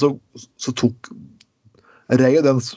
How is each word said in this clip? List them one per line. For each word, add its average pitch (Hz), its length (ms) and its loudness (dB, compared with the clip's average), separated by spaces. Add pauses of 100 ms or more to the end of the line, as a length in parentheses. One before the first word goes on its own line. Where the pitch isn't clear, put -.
så, 143 160 0 (420)
så - 160 -8
tok, - 360 -4 (1000)
rei 127 220 2 (100)
den 135 160 2
s-, 117 180 -8